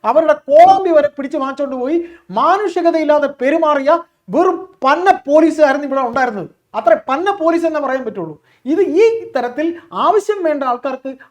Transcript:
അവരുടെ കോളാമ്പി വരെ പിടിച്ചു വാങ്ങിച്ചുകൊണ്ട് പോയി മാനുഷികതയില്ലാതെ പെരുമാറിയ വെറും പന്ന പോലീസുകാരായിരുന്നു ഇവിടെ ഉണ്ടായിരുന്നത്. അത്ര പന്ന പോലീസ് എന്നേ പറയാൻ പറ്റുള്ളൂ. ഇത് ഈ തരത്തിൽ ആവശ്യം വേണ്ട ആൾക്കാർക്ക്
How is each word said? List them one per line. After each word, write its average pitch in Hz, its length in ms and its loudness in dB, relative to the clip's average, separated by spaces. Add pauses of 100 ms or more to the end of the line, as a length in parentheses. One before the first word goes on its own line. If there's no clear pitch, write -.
അവരുടെ 302 280 2
കോളാമ്പി 349 580 4
വരെ 294 180 4
പിടിച്ചു 277 300 -8
വാങ്ങിച്ചുകൊണ്ട് 269 380 -6
പോയി 302 280 -4 (260)
മാനുഷികതയില്ലാതെ 320 960 0 (120)
പെരുമാറിയ 294 640 0 (280)
വെറും 339 380 0 (160)
പന്ന 349 420 2
പോലീസുകാരായിരുന്നു 294 600 2
ഇവിടെ 269 140 -4
ഉണ്ടായിരുന്നത്. 240 480 -4 (260)
അത്ര 277 220 2 (120)
പന്ന 330 220 -2
പോലീസ് 339 360 -2
എന്നേ 311 140 -4
പറയാൻ 262 240 -4
പറ്റുള്ളൂ. 170 380 -10 (240)
ഇത് 330 140 0
ഈ 440 560 0
തരത്തിൽ 294 440 -4 (120)
ആവശ്യം 381 520 0
വേണ്ട 294 200 -2
ആൾക്കാർക്ക് 262 500 -6 (160)